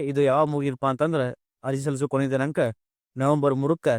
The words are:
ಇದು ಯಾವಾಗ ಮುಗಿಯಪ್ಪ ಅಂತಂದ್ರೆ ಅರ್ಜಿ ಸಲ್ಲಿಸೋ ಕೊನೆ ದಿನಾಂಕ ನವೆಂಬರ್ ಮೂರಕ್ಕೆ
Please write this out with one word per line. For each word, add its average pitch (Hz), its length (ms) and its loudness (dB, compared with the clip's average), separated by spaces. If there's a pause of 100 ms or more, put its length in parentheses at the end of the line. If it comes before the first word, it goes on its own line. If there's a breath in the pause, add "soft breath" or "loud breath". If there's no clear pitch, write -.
ಇದು 139 140 0
ಯಾವಾಗ 143 260 4
ಮುಗಿಯಪ್ಪ 139 380 -2
ಅಂತಂದ್ರೆ 139 400 0 (380)
ಅರ್ಜಿ 135 180 -2
ಸಲ್ಲಿಸೋ 139 260 -2
ಕೊನೆ 139 240 0
ದಿನಾಂಕ 139 280 -2 (560)
ನವೆಂಬರ್ 139 400 2
ಮೂರಕ್ಕೆ 139 440 0